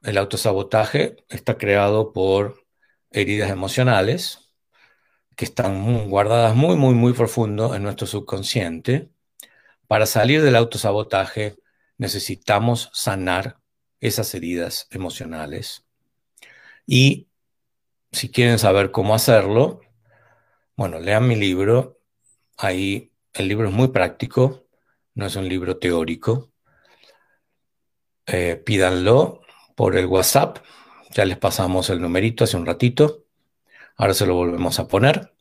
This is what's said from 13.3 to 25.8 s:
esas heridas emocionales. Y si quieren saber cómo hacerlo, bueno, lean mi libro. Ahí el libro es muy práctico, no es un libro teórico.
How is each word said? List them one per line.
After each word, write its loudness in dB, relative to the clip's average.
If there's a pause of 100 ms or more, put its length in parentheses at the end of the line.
esas -4
heridas -8
emocionales. -12 (1000)
Y 4 (840)
si -8
quieren 4
saber 4
cómo 0
hacerlo, 4 (960)
bueno, -6
lean 0
mi 4
libro. 0 (600)
Ahí -4 (220)
el -4
libro -2
es -4
muy 4
práctico, -2 (480)
no -6
es -6
un -6
libro -4
teórico. -2 (1700)